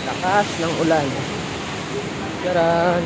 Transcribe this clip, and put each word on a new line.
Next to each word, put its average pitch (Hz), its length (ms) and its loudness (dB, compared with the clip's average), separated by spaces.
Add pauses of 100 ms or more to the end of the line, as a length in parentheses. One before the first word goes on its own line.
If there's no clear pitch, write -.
lakas 185 440 2 (120)
ng 165 220 0
ulan. 160 260 4 (1300)
Charan! 170 640 4